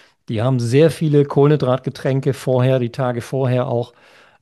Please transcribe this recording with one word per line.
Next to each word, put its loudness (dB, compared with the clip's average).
die -2
haben 0
sehr 4
viele 2
Kohlenhydratgetränke 0
vorher, 0
die -4
Tage -4
vorher -2
auch, -4